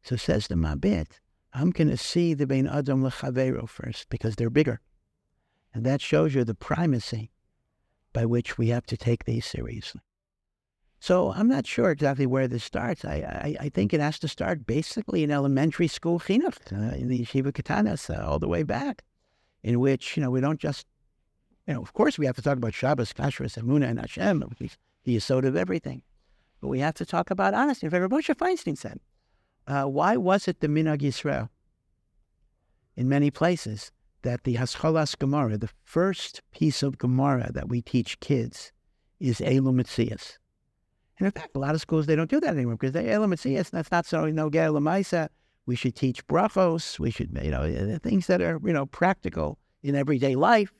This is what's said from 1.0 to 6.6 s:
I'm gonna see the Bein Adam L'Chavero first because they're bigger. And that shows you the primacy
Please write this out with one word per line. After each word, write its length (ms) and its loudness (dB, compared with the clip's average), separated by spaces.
I'm 180 0
gonna 240 2
see 380 0
the 120 0
Bein 220 2
Adam 380 0
L'Chavero 640 -2
first 400 -12
because 260 -4
they're 140 0
bigger. 320 2
And 120 -4
that 160 2
shows 340 2
you 80 4
the 100 -2
primacy 800 -2